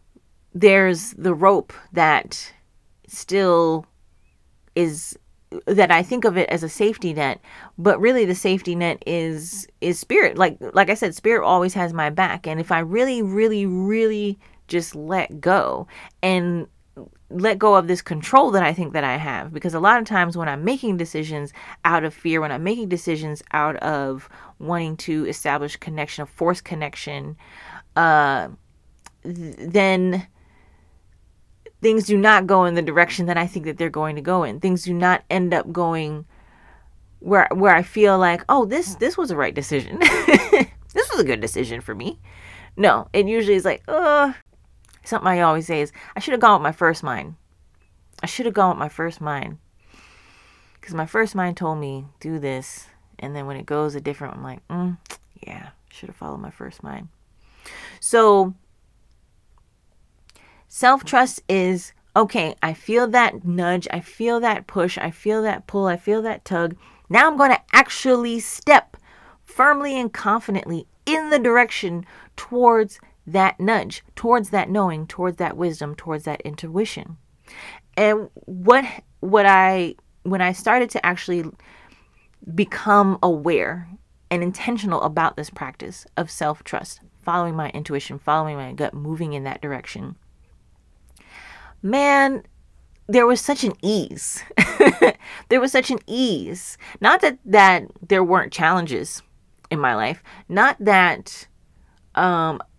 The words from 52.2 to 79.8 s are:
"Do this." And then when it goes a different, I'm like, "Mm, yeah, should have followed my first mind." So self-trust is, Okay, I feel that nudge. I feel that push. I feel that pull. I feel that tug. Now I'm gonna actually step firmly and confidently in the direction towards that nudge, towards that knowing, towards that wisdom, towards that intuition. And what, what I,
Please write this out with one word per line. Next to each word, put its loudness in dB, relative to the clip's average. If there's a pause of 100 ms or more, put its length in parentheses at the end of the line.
"Do -8
this." -8 (300)
And -12
then -10
when -10
it -14
goes -4
a -10
different, -10
I'm -16
like, -18
"Mm, -6 (480)
yeah, -18 (180)
should -20
have -20
followed -12
my -14
first -18
mind." -16 (920)
So 6 (2250)
self-trust 2
is, 0 (220)
Okay, 0
I -2
feel 0
that 2
nudge. -2
I -6
feel -4
that -2
push. -4
I -6
feel -4
that -4
pull. -2
I 0
feel -2
that -8
tug. -4 (320)
Now 4
I'm 0
gonna 4 (120)
actually 2
step 2 (460)
firmly 0
and -6
confidently -4 (200)
in -2
the 4
direction 0 (320)
towards 2 (260)
that 0
nudge, -2 (140)
towards 0
that -2
knowing, -2
towards -4
that -4
wisdom, -6
towards -10
that -8
intuition. -8 (800)
And 0
what, 2 (360)
what 4
I, 4 (280)